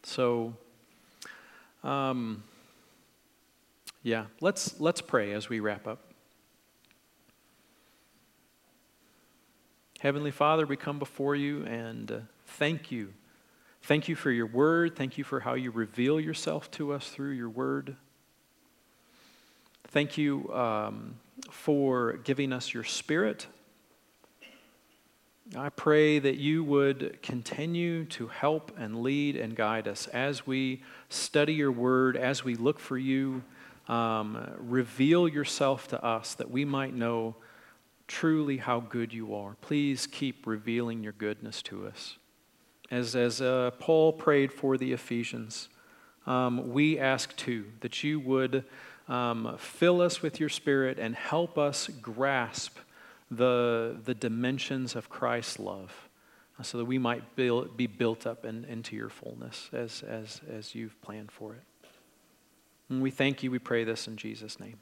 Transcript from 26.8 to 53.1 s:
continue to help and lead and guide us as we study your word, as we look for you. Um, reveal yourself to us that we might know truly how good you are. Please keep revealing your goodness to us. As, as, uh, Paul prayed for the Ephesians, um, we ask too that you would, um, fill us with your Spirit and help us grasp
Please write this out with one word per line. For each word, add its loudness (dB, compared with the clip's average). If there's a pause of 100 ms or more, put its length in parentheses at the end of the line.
continue -2
to -8
help 0
and -6
lead 0
and -4
guide 0
us -6
as -2
we -2 (240)
study 2
your 4
word, 4
as 0
we 0
look 2
for -6
you. 0 (440)
Um, -2
reveal 4
yourself 0
to -4
us 0
that -8
we 0
might -2
know -2 (720)
truly 2
how 0
good -4
you -6
are. -8
Please 0
keep -6
revealing -2
your -8
goodness -6
to -10
us. -14 (760)
As, -2
as, 4
uh, 2
Paul 6
prayed 4
for 0
the 0
Ephesians, -6 (560)
um, 0
we 4
ask 2
too -4 (160)
that -6
you 0
would, 2 (440)
um, -2
fill 4
us 2
with -2
your 0
Spirit 2
and -2
help 0
us 2 (140)
grasp -2 (520)